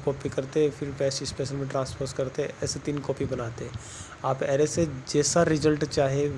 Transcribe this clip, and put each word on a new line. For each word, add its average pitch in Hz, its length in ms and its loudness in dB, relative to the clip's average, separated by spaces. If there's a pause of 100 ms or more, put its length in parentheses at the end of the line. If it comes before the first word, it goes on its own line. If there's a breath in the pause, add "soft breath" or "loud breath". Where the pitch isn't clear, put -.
copy 139 240 -2
करते, 147 420 2
फिर 139 280 -6
paste 139 280 0
special 135 300 -4
में 139 120 -2
transpose 135 440 -2
करते, 135 380 -2 (140)
ऐसे 143 160 -4
तीन 147 200 -2
copy 135 260 -2
बनाते। 123 440 -6 (540 loud breath)
आप 135 200 0
एरे 143 240 4
से 165 200 2 (200)
जैसा 147 360 4
result 151 420 4
चाहे 139 520 2